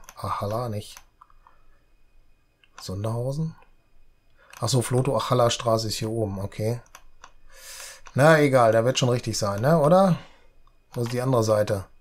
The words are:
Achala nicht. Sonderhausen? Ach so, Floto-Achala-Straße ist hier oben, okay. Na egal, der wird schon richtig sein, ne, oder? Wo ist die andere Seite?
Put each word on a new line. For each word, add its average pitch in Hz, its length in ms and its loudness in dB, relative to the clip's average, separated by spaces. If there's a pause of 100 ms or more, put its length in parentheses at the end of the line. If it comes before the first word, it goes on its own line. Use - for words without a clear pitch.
(160)
Achala 107 540 -6
nicht. 104 260 -10 (1800)
Sonderhausen? 120 760 -6 (1040)
Ach 117 80 -2
so, 127 120 0
Floto-Achala-Straße 117 1080 0
ist - 80 -8
hier 113 120 -6
oben, 107 300 -6
okay. 107 400 -6 (1300)
Na 151 260 6
egal, 131 320 4
der 113 140 4
wird 127 120 0
schon 127 120 2
richtig 120 280 -2
sein, 101 260 -4
ne, 156 140 4
oder? 175 380 4 (760)
Wo 127 80 -6
ist 117 100 -4
die 123 100 -4
andere 123 220 2
Seite? 107 400 0 (180)